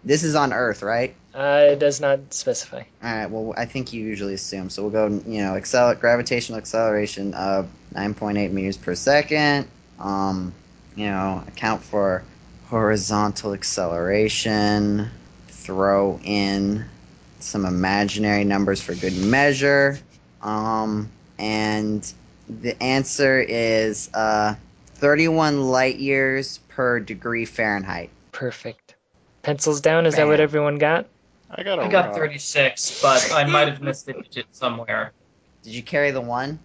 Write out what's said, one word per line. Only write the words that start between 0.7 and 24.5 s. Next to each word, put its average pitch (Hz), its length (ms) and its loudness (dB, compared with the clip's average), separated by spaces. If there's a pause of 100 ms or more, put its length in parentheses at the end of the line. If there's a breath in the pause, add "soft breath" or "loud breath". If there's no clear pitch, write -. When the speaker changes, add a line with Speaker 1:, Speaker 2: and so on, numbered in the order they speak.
Speaker 1:
right? 117 320 -2 (180)
Speaker 2:
Uh, 143 380 6
it 143 80 2
does 143 220 2
not 139 340 0
specify. - 480 -6 (220)
Speaker 1:
All 120 100 -4
right. 104 160 -6
Well, 110 260 -6
I 117 100 -4
think 123 260 -8
you 113 100 -8
usually 101 320 -6
assume. 95 340 -8
So 98 140 -8
we'll 104 80 -2
go, 104 340 0
you 110 180 -4
know, 95 100 -2
accel-, 120 480 2
gravitational 120 580 0
acceleration 104 760 0
of 95 340 -2 (260)
nine 104 200 -2
point 104 220 -4
eight 101 140 0
meters 95 260 -2
per - 200 -4
second. 147 720 2 (320)
Um, 95 520 -2 (440)
you 104 100 -6
know, 95 400 -4
account 110 380 -4
for 98 400 0 (440)
horizontal 104 880 0
acceleration. 104 1500 0 (380)
Throw 98 760 0
in 101 600 0 (540)
some - 260 -6
imaginary 101 800 0
numbers 98 380 2
for 90 120 -8
good 92 220 -4
measure. 139 840 2 (440)
Um, 107 680 -2 (280)
and 107 720 -2 (520)
the 120 200 -6
answer 131 580 2
is, 110 720 0
uh, 107 440 0 (380)